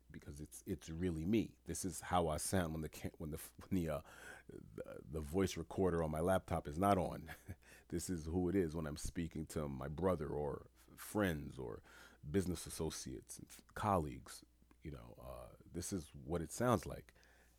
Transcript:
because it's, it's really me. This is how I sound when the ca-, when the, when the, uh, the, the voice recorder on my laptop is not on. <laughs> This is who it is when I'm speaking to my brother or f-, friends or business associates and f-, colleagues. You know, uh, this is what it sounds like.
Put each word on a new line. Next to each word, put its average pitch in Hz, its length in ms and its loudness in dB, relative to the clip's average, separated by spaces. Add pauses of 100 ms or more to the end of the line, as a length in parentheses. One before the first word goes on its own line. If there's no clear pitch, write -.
(100)
because - 300 -12
it's, - 260 -12
it's - 220 -4
really 82 380 0
me. 107 240 4 (160)
This - 180 -4
is 90 160 -4
how 90 280 4
I 76 100 0
sound 87 340 2
when 80 80 -2
the 78 80 -4
ca-, - 300 -8
when 80 120 -6
the, 78 80 -6 (300)
when 92 140 4
the, 78 140 2
uh, 71 40 -4 (760)
the, - 80 -8 (280)
the 78 80 -2
voice 82 380 2
recorder 85 440 2
on 78 80 2
my 78 100 0
laptop 90 460 2
is 76 120 -4
not 98 200 8
on. 80 260 0 (240)
<laughs> 90 60 -10 (360)
This 85 200 -2
is 82 160 -2
who 87 240 2
it 90 40 2
is 82 220 4
when 80 100 0
I'm 73 120 -4
speaking 80 480 -2
to 78 200 -2
my 69 220 -4
brother 78 400 2
or 73 380 -2 (260)
f-, - 60 -18
friends 85 600 0
or 57 220 -6 (500)
business 87 360 2
associates - 720 -4
and - 120 -14
f-, - 120 -16 (120)
colleagues. 80 720 0 (380)
You 80 80 -8
know, 58 280 -12
uh, 62 360 -10 (180)
this 87 180 -4
is 90 140 -2 (220)
what 82 160 2
it 78 100 -4
sounds 117 320 6
like. - 300 -8 (440)